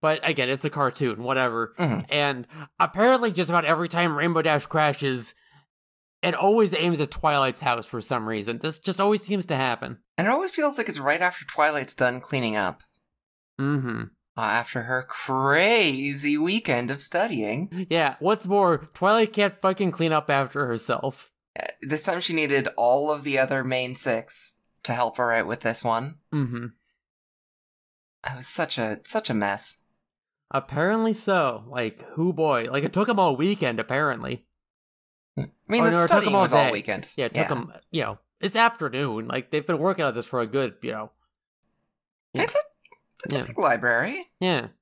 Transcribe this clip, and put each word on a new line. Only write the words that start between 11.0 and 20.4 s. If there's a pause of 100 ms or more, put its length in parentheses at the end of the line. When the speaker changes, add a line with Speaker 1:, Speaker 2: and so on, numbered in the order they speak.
Speaker 2:
after
Twilight's
done
cleaning
up. (760)
Speaker 1:
Mm-hmm. (300)
Speaker 2:
Uh,
after
her
crazy
weekend
of
studying.
Speaker 1:
Yeah,
what's
more,
Twilight
can't
fucking
clean
up
after